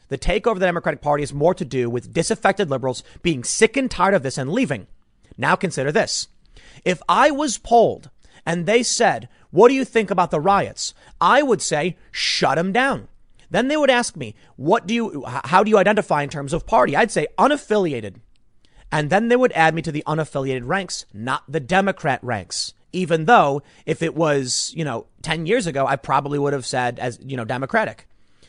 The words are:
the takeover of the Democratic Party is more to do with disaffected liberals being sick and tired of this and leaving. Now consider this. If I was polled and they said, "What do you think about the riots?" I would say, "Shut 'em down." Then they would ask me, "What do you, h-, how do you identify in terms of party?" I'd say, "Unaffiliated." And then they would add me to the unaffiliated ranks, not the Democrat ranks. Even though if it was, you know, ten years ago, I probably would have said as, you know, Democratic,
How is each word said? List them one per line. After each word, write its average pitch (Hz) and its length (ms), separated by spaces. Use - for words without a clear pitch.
the 139 100
takeover 220 340
of 185 80
the 185 60
Democratic 165 360
Party 147 200
is 139 120
more 156 200
to 185 100
do 123 260
with 117 220
disaffected 170 580
liberals 131 320
being 143 220
sick - 320
and 262 140
tired 190 240
of 160 80
this 131 160
and 131 120
leaving. 156 360
Now 156 200
consider 147 360
this. - 360
If 175 240
I 233 220
was 277 280
polled 208 520
and 170 200
they 233 160
said, 143 460
"What 202 180
do 269 60
you 269 100
think 220 260
about 180 200
the 160 100
riots?" 170 540
I 220 220
would 240 180
say, 156 360
"Shut - 480
'em 185 140
down." 240 360
Then 226 180
they 302 80
would 285 140
ask 240 260
me, 120 180
"What 175 300
do 208 80
you, 226 320
h-, 123 180
how 165 180
do 208 80
you 214 80
identify 190 440
in 143 80
terms 139 220
of 160 140
party?" 220 300
I'd 214 160
say, 151 160
"Unaffiliated." 185 800
And 151 200
then 214 180
they 240 80
would 254 160
add 160 220
me 165 80
to 165 100
the 151 140
unaffiliated 139 580
ranks, 180 480
not 123 360
the 151 120
Democrat 180 640
ranks. 110 520
Even 165 320
though 151 360
if 165 160
it 170 120
was, 143 640
you 165 80
know, 120 220
ten 160 260
years 208 200
ago, 139 200
I 135 100
probably 139 420
would 139 140
have 135 120
said 123 360
as, 123 200
you 135 160
know, 120 80
Democratic, 131 600